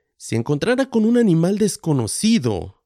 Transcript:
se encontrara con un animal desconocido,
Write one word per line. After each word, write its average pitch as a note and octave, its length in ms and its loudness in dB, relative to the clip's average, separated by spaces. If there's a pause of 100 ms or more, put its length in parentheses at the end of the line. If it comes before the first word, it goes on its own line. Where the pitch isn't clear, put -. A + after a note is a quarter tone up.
(160)
se - 220 -6
encontrara F3+ 520 -2
con A3+ 140 0
un A#3 140 2
animal F#3 400 2
desconocido, C3 1300 -2